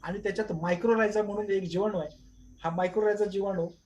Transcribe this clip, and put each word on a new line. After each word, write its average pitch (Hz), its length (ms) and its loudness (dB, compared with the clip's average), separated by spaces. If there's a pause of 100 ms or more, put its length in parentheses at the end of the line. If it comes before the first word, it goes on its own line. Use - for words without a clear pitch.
आणि 185 200 -6
त्याच्यात 208 280 -2 (100)
मायक्रोरायझा 214 600 2
म्हणून 208 280 -2
एक 190 120 2
जीवाणू 185 360 0
आहे, 151 180 -8 (460)
हा 165 60 0
मायक्रोरायझा 208 560 2
जीवाणू 190 420 -2 (180)